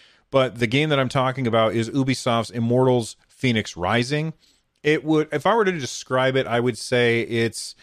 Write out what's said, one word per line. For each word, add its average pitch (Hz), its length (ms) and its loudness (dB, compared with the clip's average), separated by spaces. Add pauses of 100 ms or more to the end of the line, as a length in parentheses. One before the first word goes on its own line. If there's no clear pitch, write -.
(300)
But 131 280 0
the 120 80 0
game 139 240 0
that 143 100 2
I'm 131 80 0
talking 131 380 -2
about 113 280 2
is 113 140 -2
Ubisoft's 123 640 -2
Immortals 120 680 0 (180)
Fenyx 113 400 -2
Rising. 123 600 -2 (500)
It 151 200 2
would, 151 280 2
if 147 120 -2
I 202 120 2
were 226 80 2
to 185 80 2
describe 131 640 -2
it, 135 100 2
I 120 140 0
would 120 180 0
say 117 440 2
it's 113 600 -4